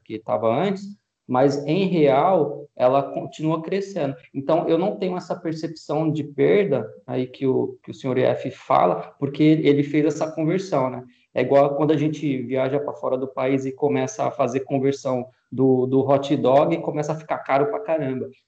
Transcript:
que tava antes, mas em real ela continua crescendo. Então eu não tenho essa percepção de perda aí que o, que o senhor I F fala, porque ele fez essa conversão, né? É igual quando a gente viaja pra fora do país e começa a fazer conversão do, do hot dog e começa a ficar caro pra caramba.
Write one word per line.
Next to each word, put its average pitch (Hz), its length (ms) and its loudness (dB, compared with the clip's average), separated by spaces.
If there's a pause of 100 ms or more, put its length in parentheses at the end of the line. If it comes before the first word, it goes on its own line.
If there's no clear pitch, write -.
que 110 140 -10
tava 117 300 -2
antes, 185 480 -2 (300)
mas 135 400 2
em 180 200 2
real 160 800 2 (100)
ela 131 260 4
continua 160 600 -4
crescendo. 175 520 -4 (180)
Então 160 360 0
eu 165 100 2
não 196 180 -2
tenho 180 200 -4
essa 180 180 -6
percepção 160 760 -4
de 143 140 -4
perda 147 640 2 (180)
aí 127 200 -4
que 131 200 -6
o, 123 360 0
que - 80 -18
o 127 40 -12
senhor 127 240 -4
I 127 60 2
F 123 260 0
fala, - 680 0
porque 143 240 -2
ele 151 400 4
fez 147 220 0
essa 156 260 -2
conversão, 160 600 -2
né? 123 140 -12 (300)
É 123 80 0
igual 139 340 4
quando 151 140 2
a 156 80 4
gente 147 440 -2
viaja 131 380 -2
pra - 140 -8
fora 131 240 -4
do 131 100 -4
país 131 380 -2
e 135 60 -6
começa 131 520 -2
a 127 60 -2
fazer 127 300 -2
conversão 131 680 -2 (240)
do, 127 320 4
do 131 160 2
hot 139 340 2
dog 139 400 4
e 160 60 -4
começa 151 320 -4
a 151 40 -4
ficar - 220 -6
caro 143 280 0
pra 147 140 -4
caramba. 131 500 -4 (160)